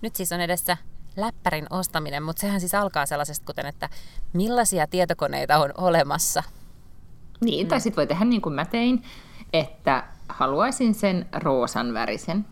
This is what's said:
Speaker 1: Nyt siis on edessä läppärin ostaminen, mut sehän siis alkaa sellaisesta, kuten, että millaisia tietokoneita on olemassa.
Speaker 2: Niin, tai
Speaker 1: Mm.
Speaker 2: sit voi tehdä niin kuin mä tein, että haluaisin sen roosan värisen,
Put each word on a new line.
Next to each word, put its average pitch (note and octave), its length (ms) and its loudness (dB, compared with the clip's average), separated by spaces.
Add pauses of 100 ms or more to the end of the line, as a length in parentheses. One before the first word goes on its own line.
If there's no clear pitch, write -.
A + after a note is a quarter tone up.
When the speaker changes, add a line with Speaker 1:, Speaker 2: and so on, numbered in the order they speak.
Speaker 1:
Nyt A3 140 -4
siis F3 160 -4
on F3 100 0
edessä F3 360 0 (400)
läppärin F3 520 -2
ostaminen, D3+ 540 -4
mut D#3+ 140 -6
sehän G3+ 220 0
siis F3+ 160 -2
alkaa F#3+ 300 0
sellaisesta, D3 400 -4
kuten, D3 200 -6
että C#3+ 240 -6 (440)
millaisia G3 540 4
tietokoneita D3 720 2
on C#3+ 200 4
olemassa. E3 640 4 (1000)
Speaker 2:
Niin, G3+ 260 2
tai C#4 120 4
Speaker 1:
Mm. - 20 -2
Speaker 2:
sit A3+ 160 -2
voi D3 100 4
tehdä F3 180 2
niin A#3 160 4
kuin D3+ 140 -2
mä C#3+ 100 0
tein, A#3+ 380 2 (500)
että C#3+ 500 2 (260)
haluaisin G#3 640 2
sen F3+ 380 0
roosan A#2+ 600 0
värisen, A2+ 580 -2